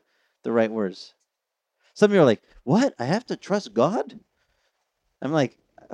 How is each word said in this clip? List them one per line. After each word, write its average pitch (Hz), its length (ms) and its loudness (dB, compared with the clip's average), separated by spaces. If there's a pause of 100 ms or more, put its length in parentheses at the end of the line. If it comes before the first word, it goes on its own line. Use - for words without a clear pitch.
(440)
the 117 80 -6
right 113 180 2
words? 104 440 -8 (800)
Some 208 180 2
of 202 40 2
you 180 60 6
are 143 40 8
like, 110 180 2 (200)
"What? 214 360 0
I 120 60 -4
have 190 220 -4
to 175 100 -8
trust - 360 -8
God?" 170 460 -2 (1000)
I'm 135 100 -6
like, 143 260 -2 (360)